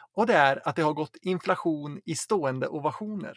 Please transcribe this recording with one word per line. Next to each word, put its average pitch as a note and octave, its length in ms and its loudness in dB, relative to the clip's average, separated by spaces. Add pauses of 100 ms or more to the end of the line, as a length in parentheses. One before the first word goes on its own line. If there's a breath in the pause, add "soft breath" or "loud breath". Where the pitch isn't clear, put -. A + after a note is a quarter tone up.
(140 loud breath)
Och A3 120 2
det A3+ 80 4
är C#3 340 4
att C#3+ 80 -4
det E3 60 0
har D3+ 100 2
gått D3+ 300 -6
inflation E3+ 800 -2
i E3 100 -4
stående C3+ 540 -2
ovationer. D#3+ 680 -6